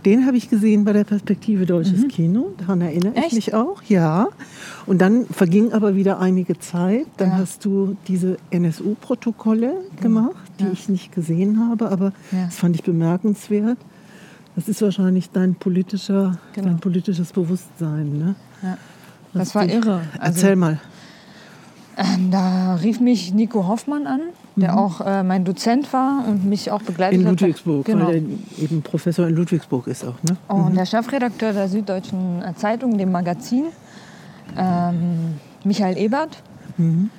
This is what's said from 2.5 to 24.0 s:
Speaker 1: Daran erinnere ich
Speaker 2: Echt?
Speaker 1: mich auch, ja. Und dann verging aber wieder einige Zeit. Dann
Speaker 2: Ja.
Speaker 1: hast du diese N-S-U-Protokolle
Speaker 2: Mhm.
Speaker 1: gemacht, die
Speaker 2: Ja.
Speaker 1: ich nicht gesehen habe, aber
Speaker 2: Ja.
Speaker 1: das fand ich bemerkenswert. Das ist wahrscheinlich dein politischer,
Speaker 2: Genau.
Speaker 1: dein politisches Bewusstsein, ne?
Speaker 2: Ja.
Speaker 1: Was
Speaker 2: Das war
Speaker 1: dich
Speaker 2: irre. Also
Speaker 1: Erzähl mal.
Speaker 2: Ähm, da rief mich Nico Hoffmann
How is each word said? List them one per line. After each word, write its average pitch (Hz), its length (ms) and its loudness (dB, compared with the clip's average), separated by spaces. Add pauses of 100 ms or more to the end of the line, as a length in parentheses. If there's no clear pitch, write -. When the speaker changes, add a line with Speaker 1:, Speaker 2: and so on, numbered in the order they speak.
Speaker 1:
Daran 185 220 0
erinnere 175 360 0
ich 262 100 0
Speaker 2:
Echt? 330 80 -2
Speaker 1:
mich 208 200 -2
auch, 269 340 -2
ja. 180 400 4 (580)
Und 185 140 2
dann 208 260 4
verging 202 460 2
aber 208 240 2
wieder 190 240 2
einige 185 400 0
Zeit. 185 460 -2 (100)
Dann 190 140 2
Speaker 2:
Ja. 185 80 2
Speaker 1:
hast - 260 -4
du 196 320 0 (100)
diese 185 300 0 (140)
N-S-U-Protokolle 220 1200 -2
Speaker 2:
Mhm. 370 280 -10
Speaker 1:
gemacht, 220 360 2 (240)
die 190 40 0
Speaker 2:
Ja. 196 80 -2
Speaker 1:
ich - 160 -8
nicht 190 240 -4
gesehen 190 560 0
habe, 233 220 -2
aber 196 220 0 (180)
Speaker 2:
Ja. 185 160 -2
Speaker 1:
das 175 80 -8
fand 175 220 2
ich - 80 -4
bemerkenswert. 202 920 0 (760)
Das - 140 -4
ist 208 120 -2
wahrscheinlich 185 500 2
dein 185 260 0
politischer, 190 800 -2 (160)
Speaker 2:
Genau. 196 140 -2
Speaker 1:
dein 170 100 2
politisches 175 540 -2
Bewusstsein, 156 840 -4
ne? 170 180 -2 (280)
Speaker 2:
Ja. 185 160 -6 (540)
Speaker 1:
Was 185 160 -2
Speaker 2:
Das - 80 -12
war 208 100 4
Speaker 1:
dich 170 80 0
Speaker 2:
irre. 220 260 2 (180)
Also 170 220 0
Speaker 1:
Erzähl 190 160 6
mal. 160 240 2 (1160)
Speaker 2:
Ähm, 185 340 0
da 185 460 2
rief 202 220 0
mich 208 360 2
Nico 214 340 2
Hoffmann 285 380 -2